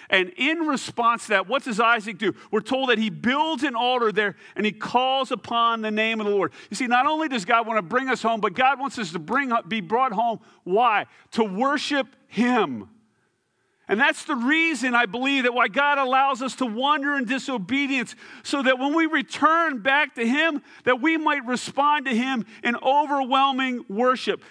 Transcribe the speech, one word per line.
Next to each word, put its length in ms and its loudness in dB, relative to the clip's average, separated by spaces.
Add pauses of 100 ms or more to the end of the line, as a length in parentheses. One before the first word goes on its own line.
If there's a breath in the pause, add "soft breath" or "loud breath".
(100)
And 260 2
in 240 0
response 640 -2
to 60 -6
that, 180 2
what 160 -2
does 160 -4
Isaac 380 2
do? 160 0 (160 loud breath)
We're 100 2
told 280 -2
that 100 4
he 120 0
builds 540 0
an 100 -2
altar 380 0
there 240 0 (180 loud breath)
and 100 -2
he 80 0
calls 580 0
upon 520 0
the 80 -4
name 300 0
of 60 -2
the 60 0
Lord. 200 2 (180 loud breath)
You 60 -10
see, 100 -4
not 200 2
only 220 -2
does 160 -4
God 220 2
wanna 160 -2
bring 260 -2
us 140 -2
home, 180 0
but 140 -2
God 260 2
wants 180 -6
us 140 -6
to 60 -6
bring, 340 -2 (160)
be 120 -2
brought 320 0
home. 280 -2 (240 soft breath)
Why? 420 2 (260 soft breath)
To 120 2
worship 640 0 (220)
him. 640 0 (1000)
And 120 0
that's 240 0
the 100 -2
reason, 600 0
I 120 4
believe, 380 0
that 100 2
why 140 2
God 300 0
allows 440 0
us 140 -6
to 100 -2
wander 500 -2
in 80 -2
disobedience, 920 -4 (260 loud breath)
so 180 -2
that 200 2
when 140 0
we 120 2
return 720 2
back 380 0
to 100 -2
him, 340 2 (220 loud breath)
that 180 2
we 160 2
might 300 0
respond 600 0
to 80 -2
him 300 -2 (200 loud breath)
in 120 0
overwhelming 1120 2
worship. 640 0